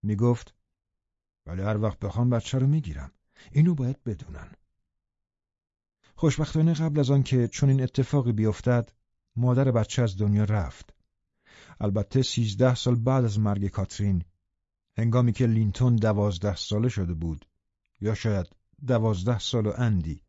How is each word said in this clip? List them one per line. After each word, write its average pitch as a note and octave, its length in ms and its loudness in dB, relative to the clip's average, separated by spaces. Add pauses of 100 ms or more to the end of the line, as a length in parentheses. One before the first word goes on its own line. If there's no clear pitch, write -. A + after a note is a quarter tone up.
می‌گفت: A2 520 0 (920)
"ولی F2+ 160 -8
هر G#2 160 -2
وقت G#2+ 200 -2
بخوام A#2+ 320 0
بچه A#2+ 280 -2
رو C3 80 2
می‌گیرم. E2 460 -2 (400)
اینو E3 220 4
باید C3+ 300 -4
بدونن." E2 480 -10 (1600)
خوشبختانه D#3 600 2
قبل D3+ 260 0
از C3 100 2
آن C#3 120 4
که B2+ 260 0
چنین C3+ 340 2
اتفاقی B2+ 500 0
بیفتد، A2 600 0 (440)
مادر B2 340 2
بچه A#2 320 0
از G2 160 -2
دنیا G#2 260 2
رفت. G2+ 500 -4 (840)
البته G#2 420 0
سیزده A#2+ 520 0
سال B2 200 0
بعد B2+ 300 2
از G#2 140 0
مرگ G2+ 280 0
کاترین، F#2+ 580 -2 (720)
هنگامی A#2 360 2
که B2 140 0
لینتون A2+ 500 2
دوازده G#2 600 0
ساله A2 320 -2
شده F2+ 260 -4
بود، D#2+ 320 -8 (540)
یا G#2+ 140 -2
شاید G2+ 320 -2 (400)
دوازده A2 520 0
سال A2+ 280 -2
و G#2 100 -2
اندی. F#2+ 520 -2